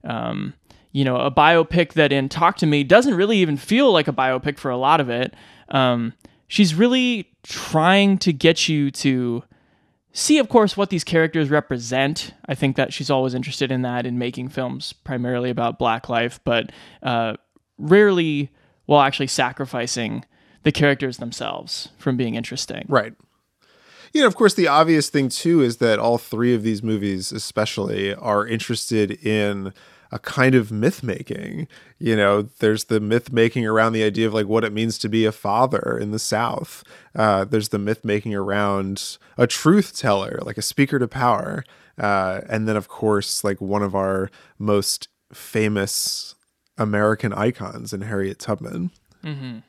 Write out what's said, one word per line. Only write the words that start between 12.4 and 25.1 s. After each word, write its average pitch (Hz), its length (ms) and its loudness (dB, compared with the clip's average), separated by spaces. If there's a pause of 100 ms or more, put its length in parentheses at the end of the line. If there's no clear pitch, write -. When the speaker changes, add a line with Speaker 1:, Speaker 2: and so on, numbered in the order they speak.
Speaker 1:
I 143 100 -4
think 135 220 0
that 135 160 -2
she's 139 160 -8
always 131 240 0
interested 127 360 -4
in 127 120 -2
that, 123 240 -4
in 123 120 -4
making 123 300 -6
films 131 460 -8
primarily 123 560 -4
about 117 280 -2
Black 117 300 -2
life, 120 380 -2
but, 117 260 0 (320)
uh, 117 320 -2 (420)
rarely 165 720 4 (360)
while 147 160 6
actually 135 260 0
sacrificing 120 960 -4 (400)
the 151 80 4
characters 139 460 0
themselves - 800 -10
from 127 180 -2
being 117 200 -2
interesting. - 520 -8
Speaker 2:
Right. 117 260 0 (1000)
You 302 60 2
know, 262 80 6
of 190 80 2
course, 214 200 4
the 170 120 2
obvious 156 400 4
thing, 139 220 0